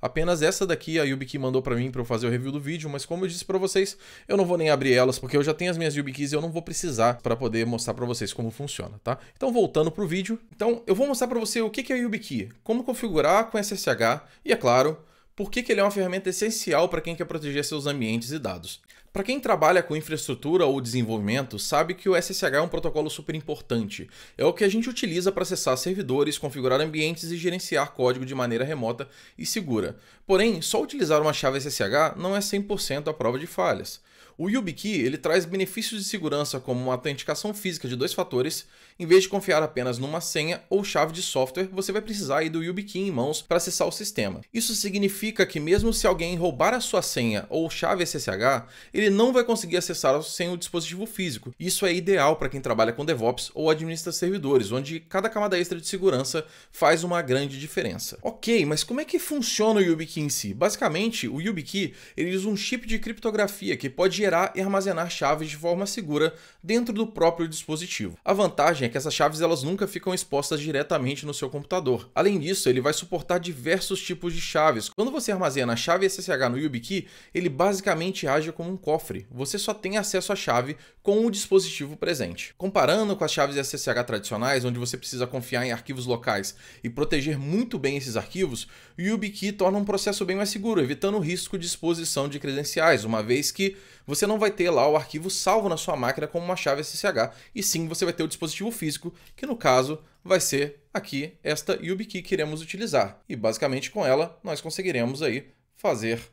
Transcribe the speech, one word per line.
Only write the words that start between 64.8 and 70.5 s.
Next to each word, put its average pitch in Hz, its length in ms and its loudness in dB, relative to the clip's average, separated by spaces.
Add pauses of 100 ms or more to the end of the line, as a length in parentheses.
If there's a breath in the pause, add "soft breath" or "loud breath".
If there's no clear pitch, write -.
chaves 156 400 0
de 151 60 -10
forma 175 300 0
segura 156 460 0 (300 loud breath)
dentro 226 320 0
do 220 100 0
próprio 170 440 2
dispositivo. 156 760 -6
A - 80 4
vantagem 160 540 4
é - 20 -2
que 117 80 -4
essas 139 160 -2
chaves, 156 280 2
elas 165 240 2
nunca 190 240 0
ficam 180 260 -4
expostas 147 460 -2